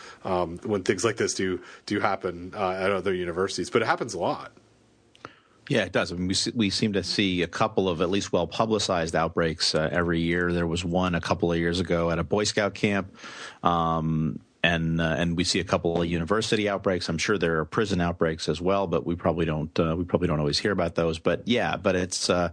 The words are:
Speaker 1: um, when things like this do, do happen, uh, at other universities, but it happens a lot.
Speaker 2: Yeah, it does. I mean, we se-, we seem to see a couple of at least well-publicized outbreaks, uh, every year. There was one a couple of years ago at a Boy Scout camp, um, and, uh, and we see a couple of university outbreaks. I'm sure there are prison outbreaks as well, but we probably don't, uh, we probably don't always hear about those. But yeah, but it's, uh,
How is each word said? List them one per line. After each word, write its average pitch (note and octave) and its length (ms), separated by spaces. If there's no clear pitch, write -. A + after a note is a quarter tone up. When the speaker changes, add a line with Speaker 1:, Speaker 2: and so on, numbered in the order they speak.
Speaker 1:
um, F2+ 400
when G2+ 180
things F#2+ 220
like A2 120
this G2 180
do, F#2 260
do G2+ 120
happen, F#2 560
uh, F#2+ 180
at F#2+ 180
other F#2+ 240
universities, F2+ 560
but - 120
it A2+ 40
happens D#3+ 280
a E2+ 40
lot. A2+ 340
Speaker 2:
Yeah, A#2 160
it F2 80
does. F#2 200
I F2 40
mean, F#2 100
we F#2 80
se-, - 220
we G#2 140
seem G#2+ 240
to F2+ 100
see F2+ 380
a E2 40
couple G2 420
of E2+ 120
at F2 100
least G2+ 220
well-publicized F2+ 840
outbreaks, E2 640
uh, D#2 160
every E2+ 280
year. F2 320
There F2 140
was E2 180
one F2+ 300
a E2 60
couple E2+ 320
of E2+ 60
years E2+ 200
ago E2+ 320
at E2 80
a E2+ 60
Boy G#2 200
Scout G2+ 300
camp, G2 400
um, D#2+ 760
and, E2 360
uh, E2 40
and E2+ 180
we F2+ 80
see - 160
a E2+ 40
couple E2+ 380
of E2+ 60
university G2+ 600
outbreaks. F#2+ 400
I'm E2+ 80
sure G2+ 220
there E2 220
are D#2 40
prison G2 360
outbreaks E2+ 480
as D#2 120
well, F#2+ 280
but E2 180
we F2 80
probably E2+ 300
don't, D#2 340
uh, E2 180
we F2+ 80
probably F2 240
don't D2+ 120
always D2 180
hear G#2 140
about E2+ 240
those. E2 240
But - 260
yeah, F#2+ 300
but F#2 180
it's, F2+ 340
uh, F2 240